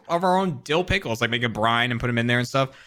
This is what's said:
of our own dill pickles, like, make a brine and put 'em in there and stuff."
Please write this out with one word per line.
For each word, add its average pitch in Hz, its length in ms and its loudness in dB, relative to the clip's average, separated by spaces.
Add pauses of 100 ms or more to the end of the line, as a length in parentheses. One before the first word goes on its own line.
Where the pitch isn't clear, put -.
of 170 160 0
our 185 140 4
own 180 260 -2
dill 165 200 0
pickles, 175 360 -2
like, 117 80 2
make 120 140 -2
a 117 80 0
brine 117 400 2
and 113 100 -2
put 123 80 -2
'em 120 80 -2
in 117 120 2
there 120 100 2
and 123 100 -2
stuff." 135 220 0 (160)